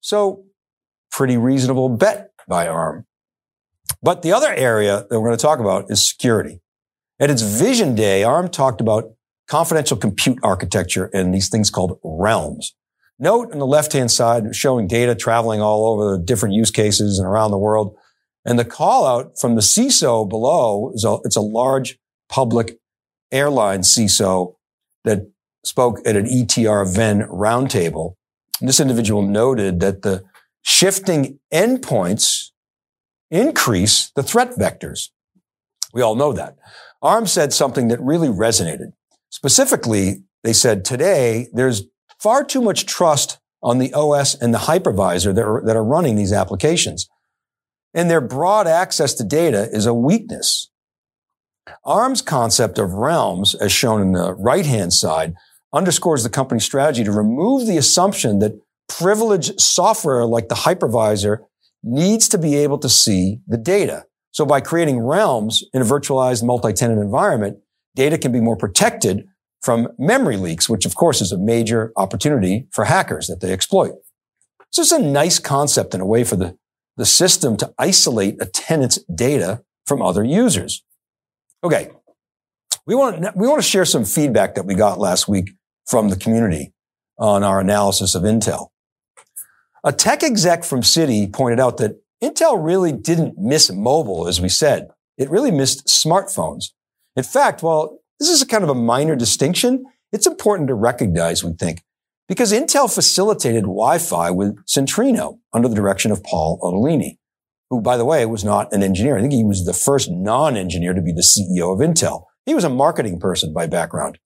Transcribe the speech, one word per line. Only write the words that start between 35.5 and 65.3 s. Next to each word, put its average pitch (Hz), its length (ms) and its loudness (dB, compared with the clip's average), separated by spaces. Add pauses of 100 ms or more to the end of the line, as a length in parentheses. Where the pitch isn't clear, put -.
We 120 100 -2
all 110 120 2
know 139 200 0
that. 80 220 -10 (460)
arm 202 240 2
said 160 260 0
something 131 360 0
that 120 120 0
really 151 280 0
resonated. 95 640 -2 (380)
Specifically, 113 920 0 (220)
they 113 80 0
said, 104 320 2
"Today, 123 680 0
there's 120 300 0 (360)
far 247 240 2
too 269 200 -2
much 202 240 -2
trust - 520 0 (240)
on 123 160 2
the 127 140 0
O 147 220 2
S 143 200 0
and 120 200 0
the 110 40 0
hypervisor 101 760 0
that 113 100 2
are, 107 220 -2
that 110 100 2
are 113 80 0
running 135 320 0
these 98 160 0
applications. 98 760 -2 (840)
And 170 160 0
their 165 100 4
broad 175 460 0
access 165 480 0
to 120 100 -4
data 123 460 0
is 107 140 -2
a 117 80 2
weakness." 127 800 -2 (1120)
arm's 226 380 0
concept 117 560 0
of 95 160 0
realms, 104 600 0
as 104 160 -2
shown 110 300 0
in 95 120 2
the 90 200 0
right-hand 113 580 0
side, 82 440 0 (400)
underscores 160 480 0
the 117 80 -4
company's 131 340 -2
strategy 139 400 0
to 101 80 -2
remove 147 540 0
the 196 100 0
assumption 147 640 2
that 104 200 0 (300)
privileged 202 720 0
software 160 640 2
like 113 240 0
the 117 60 -2
hypervisor 107 840 0 (420)
needs 175 440 2
to 208 120 0
be 151 180 0
able 143 220 0
to 147 100 -4
see 98 580 2
the 117 120 -4
data. 123 480 -2 (240)
So 151 160 -2
by 139 160 2
creating 156 380 0
realms 120 640 0 (120)